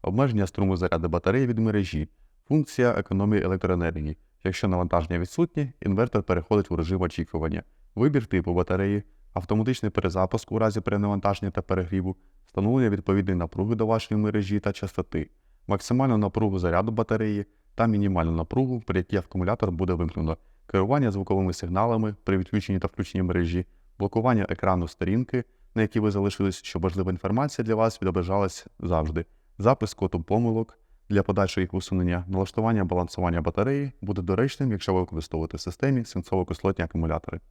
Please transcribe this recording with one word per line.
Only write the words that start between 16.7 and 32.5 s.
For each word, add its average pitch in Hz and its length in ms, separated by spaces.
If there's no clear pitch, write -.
батареї 107 540
та 117 120
мінімальну 98 440
напругу, 120 540
при 92 140
якій 98 180
акумулятор 95 540
буде 90 220
вимкнено, 80 440
керування 110 440
звуковими 95 420
сигналами 107 680
при 98 140
відключенні 95 420
та 85 80
включенні - 360
мережі, 87 420
блокування 110 500
екрану 90 380
сторінки, 117 560
на 113 60
якій 107 180
ви 107 120
залишились, 98 520
щоб - 180
важлива 92 300
інформація 110 540
для 110 100
вас 113 260
відображалась 92 640
завжди, 80 460
запис 110 360
коду 90 280
помилок 113 580
для 101 140
подальшого 95 380
їх 92 120
усунення, 90 540
налаштування 98 580